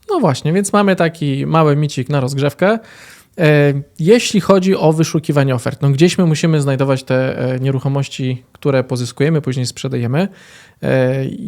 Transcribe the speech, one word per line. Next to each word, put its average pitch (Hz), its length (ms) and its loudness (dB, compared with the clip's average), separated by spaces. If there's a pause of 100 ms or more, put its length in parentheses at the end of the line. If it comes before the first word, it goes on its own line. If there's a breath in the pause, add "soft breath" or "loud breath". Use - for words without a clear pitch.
(100)
No 370 100 0
właśnie, 151 320 0
więc 196 200 0
mamy 202 240 4
taki 147 500 -2
mały 156 300 4
micik 143 320 -4
na 147 120 0
rozgrzewkę. 143 580 0 (600 loud breath)
E, 147 340 4 (260)
jeśli 214 420 2
chodzi 190 360 0
o 160 160 2
wyszukiwanie 147 600 0
ofert, 123 280 -6
no, 139 80 2
gdzieś 147 280 2
my 185 60 2
musimy 156 360 0
znajdować 135 440 0
te, 131 340 -2
e, 127 220 -2
nieruchomości, 135 920 -4
które 135 320 0
pozyskujemy, 135 560 -2
później 127 260 -4
sprzedajemy. 131 640 -4 (540 loud breath)
E, 131 320 0 (340)